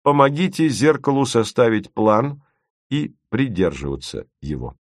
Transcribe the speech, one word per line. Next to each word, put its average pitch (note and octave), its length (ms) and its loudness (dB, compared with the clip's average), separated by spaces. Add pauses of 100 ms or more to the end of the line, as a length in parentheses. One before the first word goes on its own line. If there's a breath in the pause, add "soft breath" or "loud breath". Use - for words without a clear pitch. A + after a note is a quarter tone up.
Помогите C#3+ 640 2
зеркалу C#3 580 0
составить A2+ 680 0
план A2 500 2 (460)
и D3 240 -4 (160)
придерживаться E2 960 -4 (140)
его. B1+ 400 -8